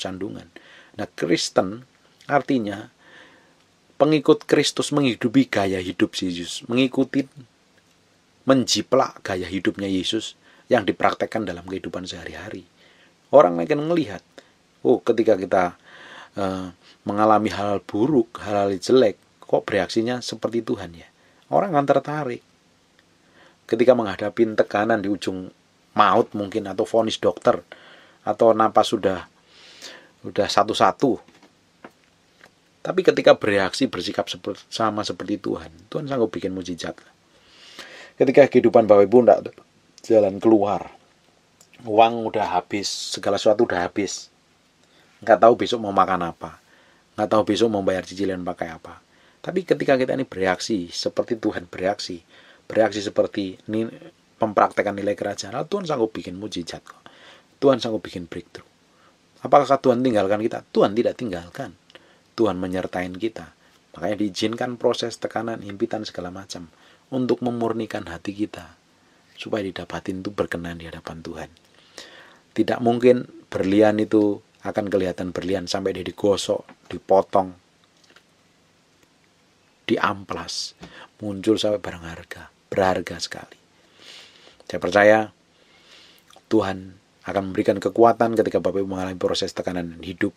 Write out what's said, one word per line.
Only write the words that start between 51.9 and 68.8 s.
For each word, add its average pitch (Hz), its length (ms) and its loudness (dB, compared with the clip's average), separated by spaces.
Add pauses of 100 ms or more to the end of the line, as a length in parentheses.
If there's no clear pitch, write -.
bereaksi 104 400 0
seperti 101 640 -2
ni-, 110 240 -4 (480)
mempraktekkan 101 560 0
nilai 101 160 -2
kerajaan 101 400 -8
Allah, 151 160 -8
Tuhan 202 160 -4
sanggup 131 320 -2
bikin 92 240 -12
mujizat 92 400 -12
kok. - 200 -20 (600)
Tuhan 135 160 6
sanggup 110 240 -6
bikin - 240 -12
breakthrough. - 440 -16 (760)
Apakah 135 320 6
Tuhan 123 240 2
tinggalkan 104 400 2
kita? 113 320 -4
Tuhan 123 240 2
tidak 104 240 0
tinggalkan. 90 560 -10 (640)
Tuhan 98 160 2
menyertain 92 600 -4
kita. 85 360 -8 (400)
Makanya 95 240 -4
diizinkan 110 640 -4
proses 117 400 -2
tekanan, 113 400 -6
himpitan, 104 480 -8
segala 87 240 -12
macam 92 400 -16 (400)
untuk 127 320 0
memurnikan 113 600 -4
hati 87 260 -10
kita, 98 460 -10 (560)